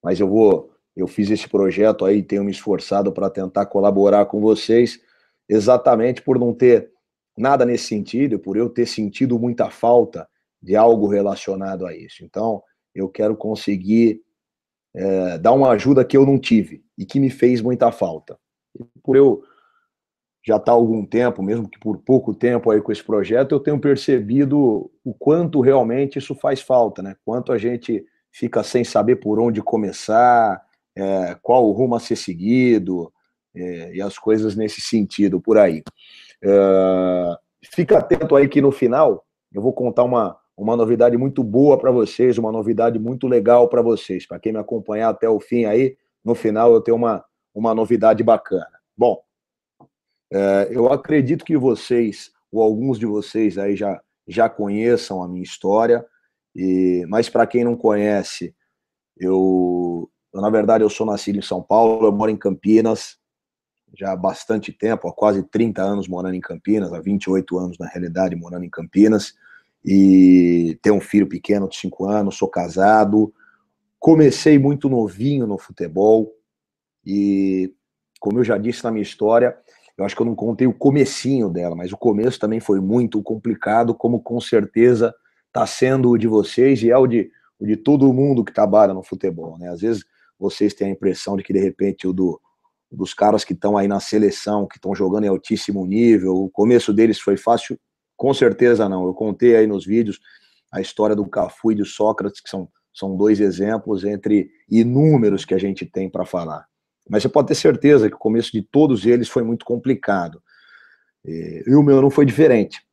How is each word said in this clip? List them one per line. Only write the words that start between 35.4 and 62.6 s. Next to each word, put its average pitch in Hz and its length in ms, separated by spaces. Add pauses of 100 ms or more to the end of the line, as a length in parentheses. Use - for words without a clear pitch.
por 107 160
aí. 82 260 (600)
É, 95 920 (300)
fica 175 320
atento - 360
aí 139 140
que 147 120
no 139 120
final 127 520 (280)
eu 101 100
vou 123 100
contar 123 300
uma, 120 340 (200)
uma 107 180
novidade 117 420
muito 135 280
boa 131 340
pra 131 140
vocês, 120 440
uma 113 140
novidade 113 480
muito 127 300
legal 120 400
pra 120 120
vocês. 107 460
Pra 87 140
quem 110 120
me 110 60
acompanhar 107 520
até 113 180
o 107 100
fim 117 280
aí, 127 300 (280)
no 117 100
final 113 400
eu 110 60
tenho 117 160
uma, 113 280 (300)
uma 110 180
novidade 110 520
bacana. 104 480 (240)
Bom, 113 260 (1120)
é, 98 380
eu 120 200
acredito 143 540
que 156 120
vocês, 120 760 (180)
ou 110 120
alguns 110 360
de 113 60
vocês 104 540
aí 101 180
já, 98 240 (260)
já 110 220
conheçam 104 760
a 90 60
minha 90 140
história, 110 600 (520)
e, 92 500
mas 110 220
pra 117 180
quem 123 160
não 120 140
conhece, 104 800 (600)
eu, 90 960 (220)
eu, 95 80
na 104 80
verdade, 110 340
eu 104 80
sou 110 160
nascido 101 320
em 95 40
São 90 200
Paulo, 110 440
eu 104 60
moro 107 180
em 107 60
Campinas, 107 840 (720)